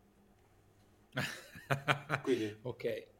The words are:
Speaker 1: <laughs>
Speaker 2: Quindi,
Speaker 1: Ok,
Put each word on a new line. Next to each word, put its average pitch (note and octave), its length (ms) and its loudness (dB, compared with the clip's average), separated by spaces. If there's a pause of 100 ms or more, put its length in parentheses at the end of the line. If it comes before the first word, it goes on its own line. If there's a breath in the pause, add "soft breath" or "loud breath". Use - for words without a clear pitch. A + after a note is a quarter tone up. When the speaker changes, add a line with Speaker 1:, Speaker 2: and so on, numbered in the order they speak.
(1120)
Speaker 1:
<laughs> - 1080 0
Speaker 2:
Quindi, G#2+ 400 2
Speaker 1:
Ok, A#2 440 -4 (140)